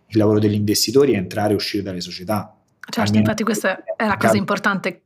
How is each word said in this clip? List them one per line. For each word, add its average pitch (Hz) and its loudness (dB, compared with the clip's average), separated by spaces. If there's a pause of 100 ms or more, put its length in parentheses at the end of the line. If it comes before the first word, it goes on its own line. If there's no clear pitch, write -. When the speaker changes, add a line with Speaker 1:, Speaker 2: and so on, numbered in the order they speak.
Speaker 1:
Il - -2
lavoro 107 4
degli 104 2
investitori 110 2
è 101 2
entrare 101 -2
e - 4
uscire 98 -4
dalle 92 -8
società. 90 -6 (280)
Speaker 2:
Certo, - -8
Speaker 1:
Almeno 202 2
Speaker 2:
infatti 220 0
questa 202 -2 (140)
è 226 -4
la 202 0
cosa 226 2
importante, 196 -2